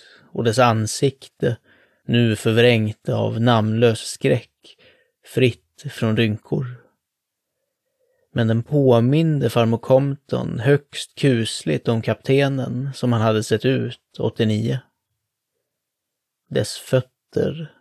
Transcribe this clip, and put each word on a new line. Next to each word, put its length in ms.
och 120
dess 160
ansikte, 1000
nu 300
förvrängt 760
av 320
namnlös 580
skräck, 800
fritt 640
från 280
rynkor. 480
Men 140
den 160
påminde 880
farmor 280
Compton 800
högst 560
kusligt 720
om 140
kaptenen 920
som 180
han 100
hade 220
sett 220
ut 540
åttionio. 580
Dess 280
fötter 1040